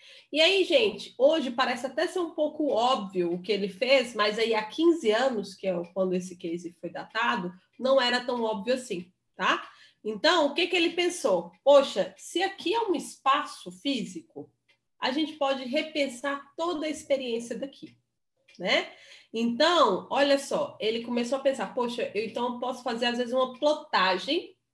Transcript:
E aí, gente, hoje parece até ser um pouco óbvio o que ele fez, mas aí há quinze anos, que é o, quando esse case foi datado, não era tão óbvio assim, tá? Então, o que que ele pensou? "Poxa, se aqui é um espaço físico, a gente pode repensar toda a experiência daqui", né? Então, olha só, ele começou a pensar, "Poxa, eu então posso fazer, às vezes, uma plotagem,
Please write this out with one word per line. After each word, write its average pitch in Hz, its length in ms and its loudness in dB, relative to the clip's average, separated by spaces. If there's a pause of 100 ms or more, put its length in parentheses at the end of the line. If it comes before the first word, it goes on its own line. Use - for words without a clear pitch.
(320)
E 285 80 2
aí, 370 240 4
gente, 233 540 2
hoje 277 320 4
parece 247 360 -2
até 311 200 -2
ser 359 140 -4
um 330 100 -4
pouco 302 400 -2
óbvio 202 640 0
o 180 100 -4
que 214 100 -2
ele 196 160 0
fez, 247 460 2
mas 208 240 0
aí 226 160 0
há 214 100 0
quinze 320 460 2
anos, 226 440 0
que - 120 -8
é 185 100 0
o, 175 160 -4
quando 185 220 0
esse 180 220 -6
case 175 440 -8
foi 170 100 -10
datado, 202 640 -4 (260)
não 262 220 4
era 240 240 0
tão 247 180 -2
óbvio 220 320 -2
assim, 180 380 -8 (240)
tá? 233 320 -2 (360)
Então, 294 420 4
o 285 80 -2
que 349 120 2
que 370 100 -2
ele 339 140 2
pensou? 330 640 0 (100)
"Poxa, 269 540 6
se - 260 -6
aqui 381 320 -4
é 466 60 0
um 392 140 0
espaço - 760 -2
físico, 180 800 -8 (500)
a 254 100 0
gente 285 240 -4
pode 269 300 -2
repensar 277 800 -4 (140)
toda 320 300 -4
a 311 40 -4
experiência 240 680 -4
daqui", - 400 -12 (640)
né? 269 340 0 (440)
Então, 233 760 4
olha 277 280 4
só, 180 420 -4
ele 226 220 -2
começou 240 360 -2
a - 20 -4
pensar, 262 340 0
"Poxa, 240 400 -4
eu 214 100 -2
então 240 360 -6
posso 254 240 -6
fazer, 240 220 -2
às 240 120 0
vezes, 240 160 -2
uma 254 240 0
plotagem, 233 1000 0 (180)